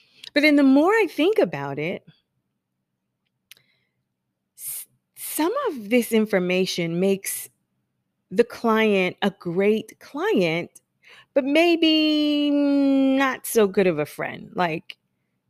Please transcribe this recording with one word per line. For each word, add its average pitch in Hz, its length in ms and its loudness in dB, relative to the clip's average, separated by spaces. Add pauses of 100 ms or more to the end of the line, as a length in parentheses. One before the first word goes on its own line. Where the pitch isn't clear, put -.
(320)
But 294 80 0
then 294 160 6
the 285 60 6
more 285 300 6
I 440 140 4
think 339 320 0
about 143 400 -2
it, 160 240 -6 (2500)
s-, - 300 -14 (300)
some - 360 -4 (160)
of 226 220 -8
this 233 220 0
information 180 840 -2
makes 190 520 -4 (800)
the 202 140 2
client 220 760 0
a 196 100 0
great 196 680 -4
client, 220 720 -4 (640)
but 254 100 0
maybe 311 1040 2
not 269 960 0
so 214 220 2
good 196 180 0
of 156 140 0
a 147 60 -4
friend. - 480 -12
Like, 175 420 -6 (540)